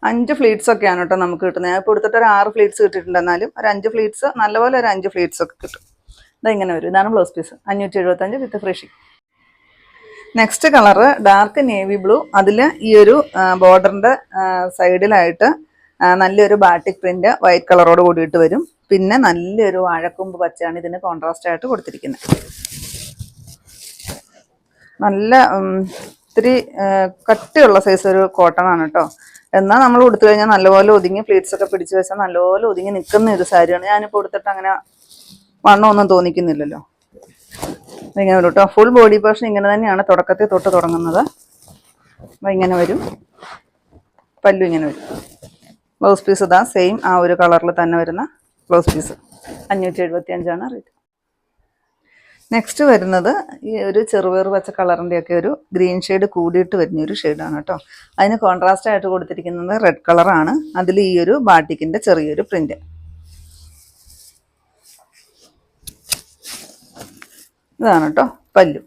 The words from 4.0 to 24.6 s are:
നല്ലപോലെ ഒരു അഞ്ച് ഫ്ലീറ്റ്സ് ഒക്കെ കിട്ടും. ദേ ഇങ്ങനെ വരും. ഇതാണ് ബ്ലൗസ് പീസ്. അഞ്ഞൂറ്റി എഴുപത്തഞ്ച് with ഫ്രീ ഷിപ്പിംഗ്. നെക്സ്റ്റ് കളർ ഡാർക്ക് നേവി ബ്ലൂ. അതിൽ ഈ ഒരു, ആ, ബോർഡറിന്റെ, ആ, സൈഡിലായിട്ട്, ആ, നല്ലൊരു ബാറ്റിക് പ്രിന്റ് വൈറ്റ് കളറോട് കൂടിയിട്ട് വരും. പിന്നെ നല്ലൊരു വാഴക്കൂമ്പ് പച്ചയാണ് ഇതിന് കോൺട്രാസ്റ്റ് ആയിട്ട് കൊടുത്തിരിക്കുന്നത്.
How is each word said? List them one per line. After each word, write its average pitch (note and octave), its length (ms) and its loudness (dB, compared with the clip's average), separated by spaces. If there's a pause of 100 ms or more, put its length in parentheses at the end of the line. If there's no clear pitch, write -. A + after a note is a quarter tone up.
നല്ലപോലെ A3+ 420 -2
ഒരു A#3 80 -2
അഞ്ച് F#3+ 200 -4
ഫ്ലീറ്റ്സ് F3 360 -6
ഒക്കെ D#3+ 100 -12 (100)
കിട്ടും. - 160 -18 (640)
ദേ A3 60 0
ഇങ്ങനെ F#3+ 220 -4
വരും. E3 160 -6
ഇതാണ് G3 200 0
ബ്ലൗസ് F#3+ 280 -2
പീസ്. E3 160 -12 (140)
അഞ്ഞൂറ്റി G3+ 300 -6
എഴുപത്തഞ്ച് F#3 400 -4
with A#3+ 200 -10
ഫ്രീ G3 160 -8
ഷിപ്പിംഗ്. - 440 -20 (1200)
നെക്സ്റ്റ് D#4+ 300 0
കളർ A3+ 520 6
ഡാർക്ക് G#3 480 2
നേവി G3 260 -4
ബ്ലൂ. G3+ 400 0
അതിൽ G#3 420 2
ഈ A3 200 2
ഒരു, A3+ 260 8 (120)
ആ, F#3 200 0
ബോർഡറിന്റെ, G3 640 4 (200)
ആ, F#3 320 -4
സൈഡിലായിട്ട്, F#3 840 0 (460)
ആ, F3+ 140 4
നല്ലൊരു G3+ 400 2
ബാറ്റിക് G3 400 0
പ്രിന്റ് F#3 480 -2
വൈറ്റ് F3 280 2
കളറോട് E3+ 300 6
കൂടിയിട്ട് E3 360 0
വരും. E3+ 300 0 (220)
പിന്നെ G3 280 2
നല്ലൊരു F#3+ 600 0
വാഴക്കൂമ്പ് F3 640 -6
പച്ചയാണ് E3+ 400 -6
ഇതിന് E3+ 180 -12
കോൺട്രാസ്റ്റ് E3 520 -8
ആയിട്ട് E3 160 -8
കൊടുത്തിരിക്കുന്നത്. - 720 -6 (2750)